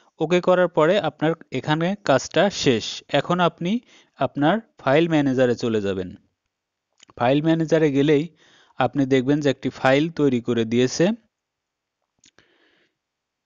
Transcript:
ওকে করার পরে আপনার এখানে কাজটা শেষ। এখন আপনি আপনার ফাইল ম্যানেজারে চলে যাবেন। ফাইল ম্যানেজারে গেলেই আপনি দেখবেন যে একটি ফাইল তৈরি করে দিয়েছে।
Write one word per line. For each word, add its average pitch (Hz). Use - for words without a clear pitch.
ওকে 165
করার 180
পরে 170
আপনার 160
এখানে 160
কাজটা 156
শেষ। -
এখন 170
আপনি 175
আপনার 147
ফাইল 156
ম্যানেজারে 131
চলে 113
যাবেন। 92
ফাইল 135
ম্যানেজারে 160
গেলেই 143
আপনি 131
দেখবেন 135
যে 143
একটি -
ফাইল 139
তৈরি 139
করে 117
দিয়েছে। 120